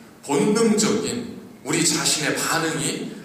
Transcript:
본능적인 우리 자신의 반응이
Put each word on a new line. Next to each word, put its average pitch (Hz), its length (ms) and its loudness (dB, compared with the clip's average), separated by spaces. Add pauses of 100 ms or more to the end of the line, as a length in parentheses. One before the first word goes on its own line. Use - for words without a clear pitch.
(240)
본능적인 208 1160 2 (240)
우리 143 220 0
자신의 151 500 0
반응이 - 880 -2